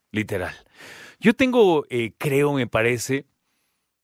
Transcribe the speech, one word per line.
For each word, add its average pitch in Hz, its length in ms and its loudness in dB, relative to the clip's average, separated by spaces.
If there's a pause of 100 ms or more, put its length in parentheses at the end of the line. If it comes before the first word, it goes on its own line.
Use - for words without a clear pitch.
(120)
literal. 95 440 -6 (640)
Yo 226 140 4
tengo, 233 560 2
eh, 117 280 -4
creo, 143 360 0
me 127 140 -2
parece, 120 580 -2 (800)